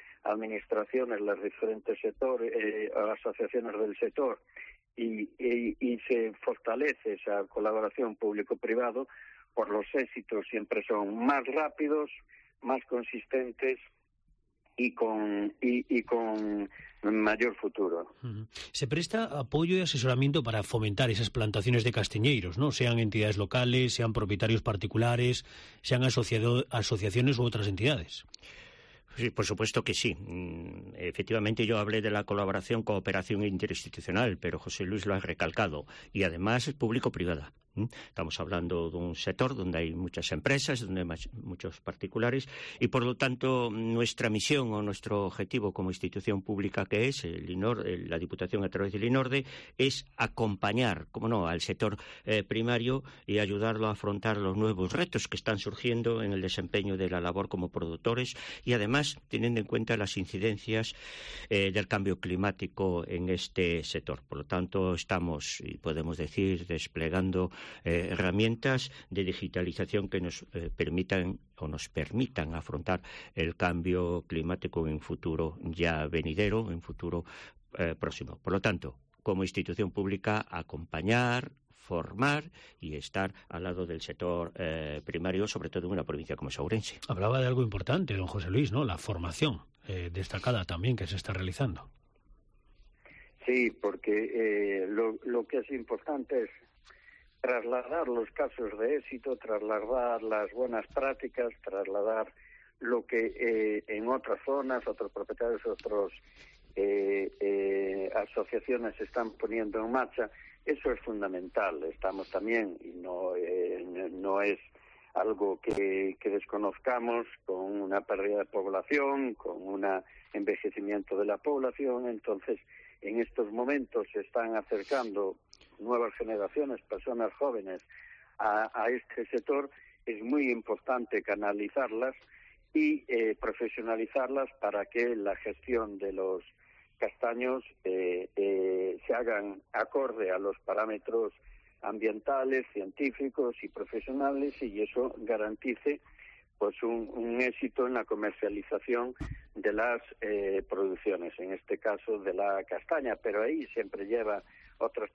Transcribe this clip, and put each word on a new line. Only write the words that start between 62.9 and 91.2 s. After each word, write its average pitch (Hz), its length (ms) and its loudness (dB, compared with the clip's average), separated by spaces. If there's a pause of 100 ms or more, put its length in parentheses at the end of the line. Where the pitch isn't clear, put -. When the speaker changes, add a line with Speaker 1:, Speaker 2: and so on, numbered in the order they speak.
Speaker 3:
en 90 220 -2
este 87 560 2
sector. - 420 -6
Por 71 120 -8
lo 71 60 -8
tanto, 92 500 2
estamos, 85 640 -2
y - 180 -10
podemos 80 400 -2
decir, 87 480 0
desplegando, 90 840 0 (320)
eh, 85 260 2
herramientas 113 800 2 (200)
de 98 120 0
digitalización 92 840 -2
que 98 100 0
nos, 87 360 -4
eh, 85 200 -4
permitan 92 640 0 (180)
o 78 120 -6
nos 80 220 -6
permitan 82 640 -2
afrontar 85 480 -2 (320)
el 82 200 -2
cambio 87 720 2
climático 82 600 -2
en 76 100 -2
futuro 80 600 -4
ya 82 480 0
venidero, 98 640 0
en 85 80 -4
futuro, 85 460 -4 (500)
eh, 85 240 0
próximo. - 420 -6
Por 87 120 0
lo 98 80 2
tanto, 80 340 -2 (260)
como 95 220 2
institución 92 460 -2
pública, 101 580 0
acompañar, 101 1040 0 (220)
formar 98 720 0 (360)
y 76 160 -8
estar 95 380 -2 (160)
al 85 140 -6
lado 92 200 -2
del 85 160 -6
sector, 87 560 -2
eh, 78 480 -4
primario, 92 420 0
sobre 80 220 -6
todo 90 180 -4
en 90 60 -2
una 87 120 -2
provincia - 320 -4
como 69 120 -6
es - 100 -6
Ourense. 104 400 -2 (100)
Speaker 2:
Hablaba 110 320 2
de 127 60 4
algo 127 160 4
importante, 117 520 0
don 95 120 0
José 87 220 -4
Luis, 117 240 2
¿no? 135 140 2
La 90 100 -2
formación, 85 640 0 (260)
eh, 90 240 -4
destacada 95 540 -2
también 101 320 0
que 98 100 -4
se 98 100 -4
está 98 180 -4